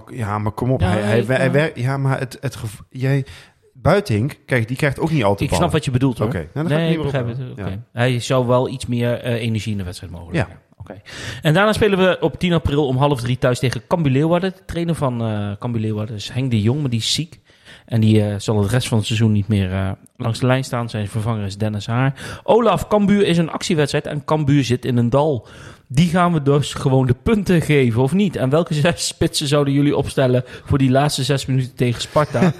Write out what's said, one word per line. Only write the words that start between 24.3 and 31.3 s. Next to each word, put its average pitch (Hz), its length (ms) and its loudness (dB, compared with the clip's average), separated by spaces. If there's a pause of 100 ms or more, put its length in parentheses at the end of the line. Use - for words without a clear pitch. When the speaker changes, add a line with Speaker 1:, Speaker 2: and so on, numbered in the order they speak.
Speaker 2:
zit 120 200 -2
in 127 120 0
een 117 140 2
dal. 139 360 0 (440)
Die 147 180 4
gaan 175 240 2
we 156 100 0
dus 143 320 2
gewoon 131 320 2
de 127 160 4
punten 202 400 2
geven, 131 400 2
of 135 100 0
niet? 185 240 2
En 123 140 0
welke 160 240 0
zes 151 320 0
spitsen - 400 -2
zouden 143 280 2
jullie 143 220 2
opstellen 127 460 0 (220)
voor 143 140 2
die 135 120 4
laatste 139 320 2
zes 135 240 -2